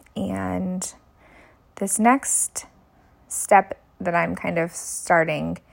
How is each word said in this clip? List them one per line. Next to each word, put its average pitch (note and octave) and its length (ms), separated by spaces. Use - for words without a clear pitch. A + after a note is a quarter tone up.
And F#3 800
this G3 200
next - 680
step - 540
that F3+ 140
I'm E3+ 220
kind E3+ 240
of E3+ 120
starting, E3 880